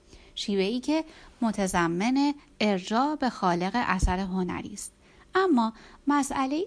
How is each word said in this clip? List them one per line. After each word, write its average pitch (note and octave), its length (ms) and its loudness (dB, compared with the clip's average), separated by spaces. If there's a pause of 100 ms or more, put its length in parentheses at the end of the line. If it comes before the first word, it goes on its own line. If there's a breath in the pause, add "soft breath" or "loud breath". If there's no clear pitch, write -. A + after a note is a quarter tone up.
(340 soft breath)
شیوه‌ای G3+ 460 -2
که D#4 240 0 (360 loud breath)
متضمن G#3 920 2 (260 loud breath)
ارجاع G#3+ 560 0
به C4 140 0
خالق F3+ 440 0
اثر F#3 440 0
هنری F#3 540 -4
است. - 200 -14 (420 soft breath)
اما C#4 380 4 (340 loud breath)
مسئله‌ای C#4+ 600 0